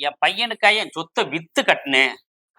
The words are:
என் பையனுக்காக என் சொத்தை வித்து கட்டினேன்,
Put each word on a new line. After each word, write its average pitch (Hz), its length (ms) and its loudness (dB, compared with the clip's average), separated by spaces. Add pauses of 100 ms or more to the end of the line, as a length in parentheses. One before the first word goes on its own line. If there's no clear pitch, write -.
என் 143 180 -4
பையனுக்காக 214 600 0
என் - 120 -12
சொத்தை 165 280 -4 (100)
வித்து 170 360 -4
கட்டினேன், 131 460 2 (440)